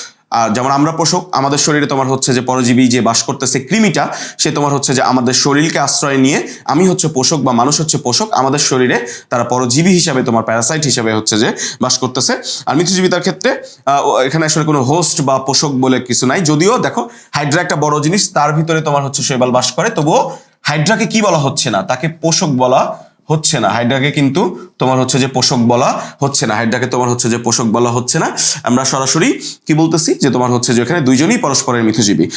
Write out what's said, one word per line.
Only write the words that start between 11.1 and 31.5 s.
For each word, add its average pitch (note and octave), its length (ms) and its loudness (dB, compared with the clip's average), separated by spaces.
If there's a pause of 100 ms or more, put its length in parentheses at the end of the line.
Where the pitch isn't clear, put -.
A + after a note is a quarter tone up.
হচ্ছে G#2+ 240 0
যে D3 160 2 (280)
বাস B2+ 160 0
করতেছে। F3 400 -2 (280)
আর B2+ 100 0
মিথজীবিতার F3+ 440 0
ক্ষেত্রে, - 420 -2 (240)
আহ, C#3 220 0
ও, A#2+ 140 2
এখানে D#3 240 0
আসলে D3+ 180 0
কোনো D3 200 0
হোস্ট D#3 380 0
বা C3+ 180 0
পোষক C#3 300 -2
বলে C3 300 2
কিছু B2 260 -2
নাই। D3+ 160 0
যদিও E3 360 2
দেখো A#3+ 320 -4 (220)
হাইড্রা D3+ 300 0
একটা F#3 140 -2
বড় D3+ 240 0
জিনিস, F3 340 0
তার D3+ 200 2
ভিতরে D#3+ 280 0
তোমার C#3+ 220 0
হচ্ছে C3+ 200 -6
শৈবাল B2+ 280 0
বাস B2 200 0
করে, D#3+ 180 -2
তবুও F3 480 0 (240)
হাইড্রাকে E3 440 0
কি A3 160 0
বলা F3+ 160 2
হচ্ছে C3+ 320 -2
না? G2 120 0
তাকে B2+ 260 -4
পোষক E3 400 -2
বলা B2+ 600 0 (220)
হচ্ছে D#3 300 0
না। G2+ 100 0
হাইড্রাকে B2 420 0
কিন্তু D3+ 580 0 (100)
তোমার C3 200 2
হচ্ছে B2+ 200 2
যে C3 80 2
পোষক C3 280 0
বলা A#2+ 460 2 (200)
হচ্ছে C#3 260 0
না। G#2+ 80 0
হাইড্রাকে A#2 320 0
তোমার B2 220 0
হচ্ছে A#2+ 200 0
যে A#2 80 0
পোষক A#2 260 -2
বলা A#2 260 2
হচ্ছে B2 300 0
না। A#3+ 180 -2 (260)
আমরা B2+ 220 0
সরাসরি D#3+ 540 0 (280)
কি D#3+ 60 2
বলতেছি D#3+ 400 2
যে C#3+ 160 0
তোমার B2 220 2
হচ্ছে B2 220 0
যে A#2+ 80 2
এখানে D#3 200 0
দুইজনই C#3 360 2
পরস্পরের B2+ 460 -2